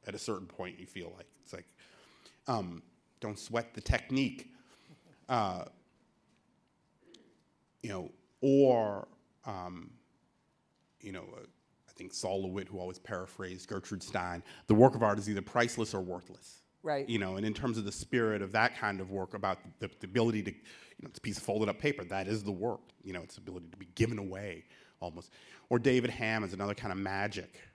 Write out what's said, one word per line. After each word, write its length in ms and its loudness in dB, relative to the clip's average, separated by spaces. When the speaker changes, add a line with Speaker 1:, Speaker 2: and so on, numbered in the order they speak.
Speaker 1:
at 80 -8
a 40 -10
certain 260 -4
point, 340 -10
you 60 -14
feel 320 -12
like. 80 -18
It's 80 -20
like, 140 -14
um, 360 -2
don't 180 -6
sweat 360 -4
the 80 -12
technique. 720 0
Uh, 380 0
you 80 -8
know, 220 -6
or, 680 6
um, 440 -8
you 100 -12
know, 140 -10
uh, 100 -16
I 40 -20
think 200 -14
Sol 300 -2
LeWitt, 240 -4
who 120 -10
always 200 -8
paraphrased 680 -8
Gertrude 360 -6
Stein, 400 -4
"The 80 10
work 200 12
of 80 2
art 140 6
is 120 -4
either 120 0
priceless 520 0
or 80 0
worthless." 600 -10
Speaker 2:
Right. 280 -2
Speaker 1:
You 80 2
know, 200 0
and 80 0
in 80 0
terms 260 -2
of 60 -4
the 60 -4
spirit 520 0
of 80 -6
that 260 4
kind 240 0
of 80 -8
work, 240 -4
about 240 0
the, 100 -6
the 60 -10
ability 380 4
to, 80 -4
you 500 -18
know, 60 -14
it's 100 -16
a 40 -16
piece 160 -6
of 60 -10
folded 240 2
up 120 -2
paper, 240 -2
that 240 -4
is 160 -2
the 80 -2
work. 300 -4
You 80 -10
know, 100 -6
its 180 -16
ability 320 -12
to 60 -20
be 180 -16
given 240 0
away 460 -10
almost. 320 -10
Or 100 4
David 320 4
Ham 320 0
is 100 -6
another 220 -2
kind 160 -6
of 80 -4
magic 600 -4